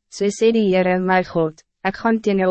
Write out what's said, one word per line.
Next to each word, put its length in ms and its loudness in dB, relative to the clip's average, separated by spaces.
'So 180 -4
sê 240 0
die 160 2
Heere 320 2
my 240 2
God, 380 -4
ek 140 -4
gaan 240 0
teen 240 0
jou 60 2